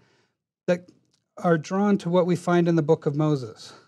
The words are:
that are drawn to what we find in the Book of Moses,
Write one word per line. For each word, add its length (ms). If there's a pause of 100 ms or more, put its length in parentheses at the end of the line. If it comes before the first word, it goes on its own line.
(680)
that 220 (480)
are 200
drawn 400
to 120
what 160
we 100
find 320
in 80
the 60
Book 240
of 100
Moses, 580 (140)